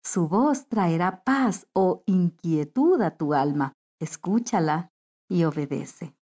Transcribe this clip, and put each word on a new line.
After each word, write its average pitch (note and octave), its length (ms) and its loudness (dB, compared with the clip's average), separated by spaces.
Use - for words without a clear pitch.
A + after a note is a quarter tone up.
Su F3 240 -2
voz B3+ 400 0
traerá F#3 560 0
paz B3+ 500 0
o F#3 340 2
inquietud F3 960 0
a D#3+ 120 -2
tu D3 200 -2
alma. C#3+ 380 0
Escúchala F3 920 -2
y F3 140 0
obedece. D3 720 -6